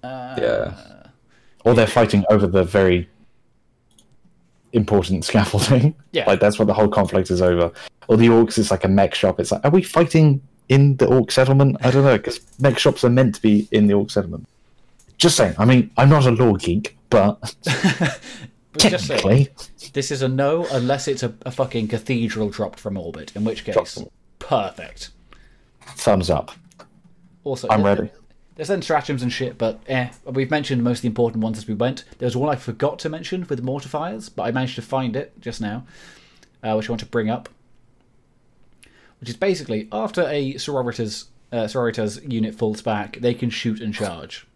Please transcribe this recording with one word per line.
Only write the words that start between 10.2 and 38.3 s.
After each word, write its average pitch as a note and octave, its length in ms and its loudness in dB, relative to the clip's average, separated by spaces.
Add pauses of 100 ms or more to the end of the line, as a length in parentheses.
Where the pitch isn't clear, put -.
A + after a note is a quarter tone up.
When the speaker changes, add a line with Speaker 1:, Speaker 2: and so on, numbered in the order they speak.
Speaker 2:
in C#3 280 6
the B2+ 80 4
orc B2 260 4
settlement? C3+ 500 4
I B2 100 2
don't C3+ 120 4
know, B2+ 160 6
'cause - 200 -8 (200)
mech C3 200 2
shops - 260 0
are A#2+ 60 6
meant A#2+ 240 4
to - 60 -14
be G#2 300 4
in G#2 160 4
the G2+ 60 4
orc G2+ 180 0
settlement. E2 340 -4 (760)
Just E3 180 2
saying. G2 220 2
I G#2 60 2
mean, B2+ 320 4
I'm C3+ 120 6
not D3 160 6
a B2+ 60 6
lore A2+ 260 4
geek, F2+ 400 -4 (140)
but G#2 280 4 (240)
Speaker 1:
<laughs> D3 560 -2 (540)
But D3+ 100 0
just F#3 220 0
saying, C#3 160 -4
Speaker 2:
technically. A#2+ 280 4 (440)
Speaker 1:
this C#3 180 -6
is C3 100 -6
a C3 80 -2
no C#3+ 420 0
unless C3+ 380 -2
it's B2+ 140 -4
a, A#2 100 -6 (120)
a B2+ 60 -12
fucking A#2+ 380 -4
cathedral A2 600 -4
dropped - 300 -8
from G2 180 -8
orbit, E2 380 -12
in G#2 80 -6
which A2 220 -6
case, - 100 -8
Speaker 2:
Dropped G2 200 -2
from - 120 -14 (320)
Speaker 1:
perfect. - 680 -8 (880)
Speaker 2:
Thumbs F#2+ 320 0
up. D2 220 -2 (920)
Speaker 1:
Also, C3+ 260 -8
Speaker 2:
I'm G#2+ 140 2
Speaker 1:
there, G2+ 140 2
Speaker 2:
ready. G#3 140 -6 (440)
Speaker 1:
there's D#3 140 -10
then F#3+ 120 -2
stratagems C#3+ 420 -4
and A#2+ 80 -4
shit, B2 260 -8
but A2+ 300 -4
eh, B2+ 200 -4 (180)
we've C3+ 240 -4
mentioned C#3 360 -2
most A#2+ 140 -2
of - 20 -12
the B2 80 -4
important A2+ 340 -2
ones A2 140 -6
as - 100 -14
we A2 60 -6
went. A#2+ 320 -4 (140)
There B2+ 60 -6
was A#2 120 -4
one C#3+ 120 -2
I C#3+ 60 -2
forgot C3 440 -6
to D#3+ 100 -8
mention E3+ 400 -10
with B2+ 120 -6
mortifiers, D3 720 -10
but G2 100 -8
I A#2 80 -4
managed B2+ 240 -4
to A#2 60 -12
find C3 360 -6
it - 240 -10
just - 180 -12
now, A2+ 240 -8 (800)
uh, A2 120 -4
which G#2+ 120 -4
I A#2+ 60 -6
want A2+ 80 -8
to - 60 -14
bring A2 220 -4
up. A2+ 200 -8 (1700)